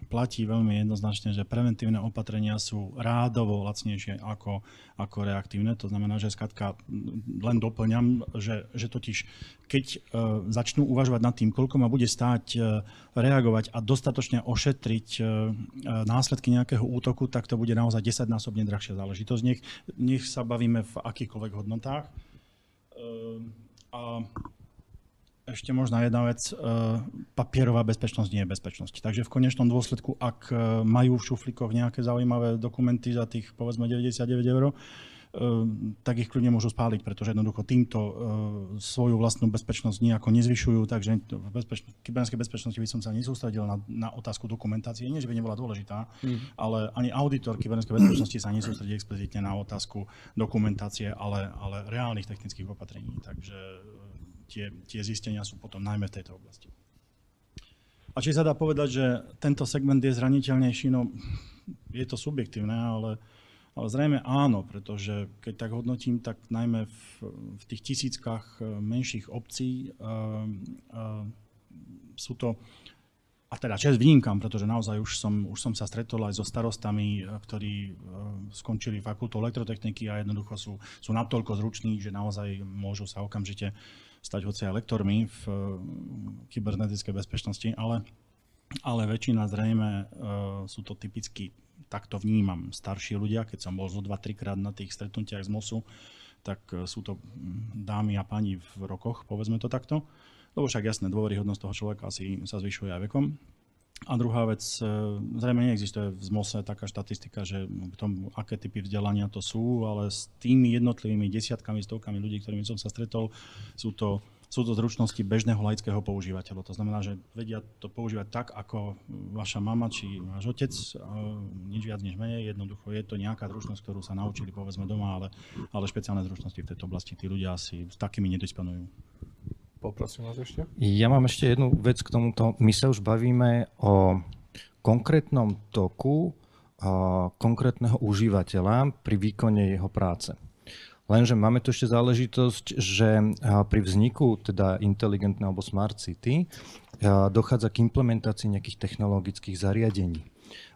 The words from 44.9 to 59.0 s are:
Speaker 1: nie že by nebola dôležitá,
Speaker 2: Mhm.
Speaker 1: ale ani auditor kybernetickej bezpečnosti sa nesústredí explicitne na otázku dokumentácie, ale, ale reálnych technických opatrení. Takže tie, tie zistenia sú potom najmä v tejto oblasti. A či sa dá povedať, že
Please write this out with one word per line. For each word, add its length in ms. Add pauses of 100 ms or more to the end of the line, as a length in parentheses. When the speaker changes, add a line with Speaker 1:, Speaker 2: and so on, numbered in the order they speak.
Speaker 1:
nie 80
že 80
by 80
nebola 240
dôležitá, 480 (160)
Speaker 2:
Mhm. 400
Speaker 1:
ale 320
ani 160
auditor 480
kybernetickej 400
bezpečnosti 400
sa 160
nesústredí 400
explicitne 480
na 160
otázku 480 (320)
dokumentácie, 720
ale, 480
ale 320
reálnych 400
technických 400
opatrení. 480
Takže 400 (920)
tie, 240 (160)
tie 160
zistenia 400
sú 160
potom 240
najmä 240
v 80
tejto 160
oblasti. 400 (1400)
A 80
či 80
sa 80
dá 160
povedať, 320
že 160 (320)